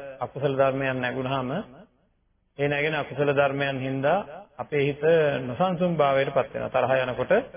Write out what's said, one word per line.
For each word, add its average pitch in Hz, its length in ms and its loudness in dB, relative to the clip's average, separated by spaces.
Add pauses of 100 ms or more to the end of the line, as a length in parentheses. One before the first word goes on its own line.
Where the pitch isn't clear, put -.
(180)
අකුසල 135 380 -2
ධර්මයන් 135 420 2
නැගුණාම 127 520 -2 (1080)
ඒ 143 100 0
නැගෙන 147 280 -2
අකුසල 143 360 -2
ධර්මයන් 139 480 2
හින්දා 135 400 0 (340)
අපේ 139 320 -2
හිත 139 180 -2 (360)
නොසන්සුන් 170 540 0
භාවයට 139 380 2
පත් 135 200 0
වෙනවා. 120 200 -6
තරහ 127 280 2
යනකොට, 127 340 0 (240)